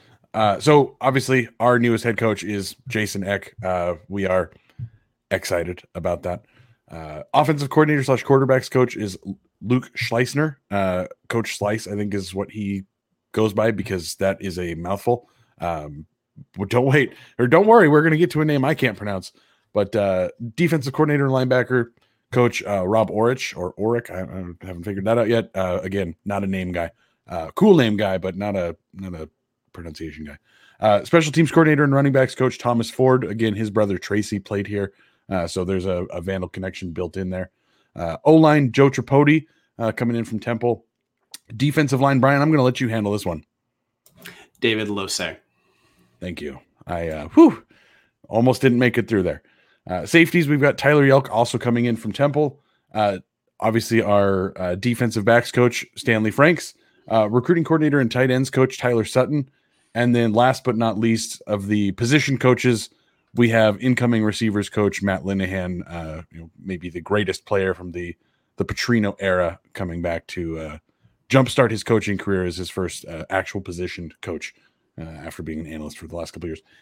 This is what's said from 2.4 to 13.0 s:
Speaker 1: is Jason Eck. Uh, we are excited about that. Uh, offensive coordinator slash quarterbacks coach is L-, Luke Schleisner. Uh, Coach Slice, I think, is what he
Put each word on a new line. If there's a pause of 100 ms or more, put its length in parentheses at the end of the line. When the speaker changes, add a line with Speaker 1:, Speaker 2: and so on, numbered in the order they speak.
Speaker 1:
is (140)
Jason
Eck.
Uh, (160)
we
are (800)
excited (140)
about
that. (480)
Uh, (100)
offensive
coordinator
slash
quarterbacks
coach
is
L-, (220)
Luke
Schleisner. (120)
Uh, (240)
Coach
Slice,
I
think,
is
what
he (480)